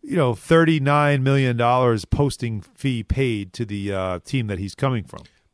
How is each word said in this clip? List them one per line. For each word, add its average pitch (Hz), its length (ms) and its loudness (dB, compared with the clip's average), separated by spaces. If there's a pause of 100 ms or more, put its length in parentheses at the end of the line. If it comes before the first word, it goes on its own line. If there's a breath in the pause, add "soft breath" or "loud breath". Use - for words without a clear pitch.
you 285 140 -4
know, 127 180 2
thirty-nine 147 880 2
million 131 360 2
dollars 120 480 2
posting 120 560 -2
fee 123 400 -4
paid 107 500 -2
to 117 140 -6
the, 101 260 -6
uh, 92 280 -4
team 123 260 -4
that 101 120 -6
he's 95 160 -8
coming 123 300 -2
from. - 200 -18 (300)